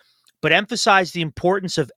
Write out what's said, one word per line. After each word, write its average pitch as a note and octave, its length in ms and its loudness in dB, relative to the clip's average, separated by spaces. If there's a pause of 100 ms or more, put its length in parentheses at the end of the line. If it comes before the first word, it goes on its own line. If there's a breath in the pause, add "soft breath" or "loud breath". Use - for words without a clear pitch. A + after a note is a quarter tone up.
(420 soft breath)
But D#3 100 2
emphasized F#3+ 640 2
the E3+ 80 -4
importance F3+ 560 -2
of C3+ 180 -2